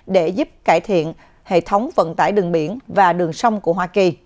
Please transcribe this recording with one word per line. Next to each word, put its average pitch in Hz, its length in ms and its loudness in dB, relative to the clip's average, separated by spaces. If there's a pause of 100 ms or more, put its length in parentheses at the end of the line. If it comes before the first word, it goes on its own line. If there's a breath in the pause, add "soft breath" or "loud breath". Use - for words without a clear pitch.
để 180 200 2
giúp 196 200 -2 (180)
cải 170 140 4
thiện 165 340 -2 (300 soft breath)
hệ 175 180 0
thống 208 340 -2
vận 165 200 0
tải 170 160 0
đường 190 200 0
biển 165 360 -2
và 175 260 2
đường 170 200 -2
sông 214 280 -2
của 170 120 -2
Hoa 185 140 -2
Kỳ. 180 380 0